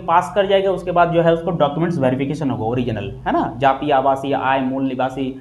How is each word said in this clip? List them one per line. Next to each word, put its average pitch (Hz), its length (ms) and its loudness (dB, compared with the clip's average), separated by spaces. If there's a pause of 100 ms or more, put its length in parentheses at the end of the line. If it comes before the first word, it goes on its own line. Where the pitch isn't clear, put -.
pass 180 340 2
कर 202 100 2
जाएगा 196 260 2
उसके 180 200 -4
बाद 170 220 4
जो 170 80 4
है 165 120 4
उसको 170 180 -2
documents 160 480 0
verification 135 500 0
होगा 110 160 -4
original, 113 460 -4 (160)
है 214 60 0
ना, 214 240 -2
जाति, 135 340 2
आवासीय, 135 420 0
आय, 135 280 0
मूल 131 220 -2
निवासी, 131 460 -4 (120)